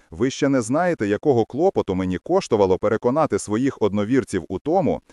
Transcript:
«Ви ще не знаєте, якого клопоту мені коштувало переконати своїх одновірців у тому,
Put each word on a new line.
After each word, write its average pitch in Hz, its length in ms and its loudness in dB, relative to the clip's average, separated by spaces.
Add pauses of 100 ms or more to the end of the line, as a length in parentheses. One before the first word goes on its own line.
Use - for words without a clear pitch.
(120)
«Ви 104 180 -2
ще 139 200 -2
не 135 120 2
знаєте, 143 460 -2
якого 110 380 2
клопоту 120 500 0
мені 92 220 -2
коштувало 101 600 2
переконати 113 600 0
своїх 120 420 -4
одновірців 104 680 -2
у 92 100 -6
тому, 147 420 -2 (120)